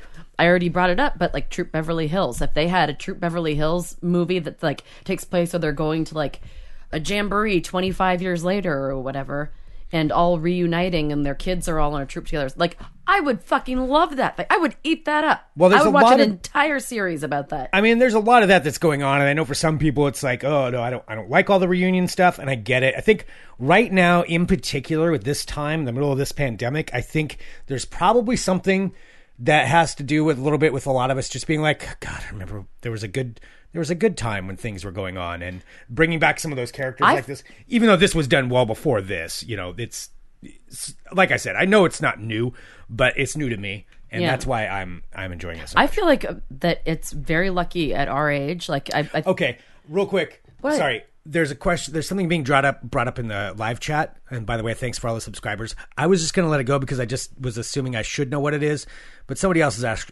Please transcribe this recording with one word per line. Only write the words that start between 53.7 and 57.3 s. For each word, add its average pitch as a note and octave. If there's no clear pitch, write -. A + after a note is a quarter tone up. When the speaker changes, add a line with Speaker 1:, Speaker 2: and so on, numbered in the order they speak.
Speaker 2:
chat. -
And A#2
by A#2
the A2
way, A2+
thanks A#2
for -
all A2+
the A2
subscribers. G#2+
I C#3
was F#3
just D#3
gonna F3
let D3+
it C3
go C#3
because C3
I B2
just B2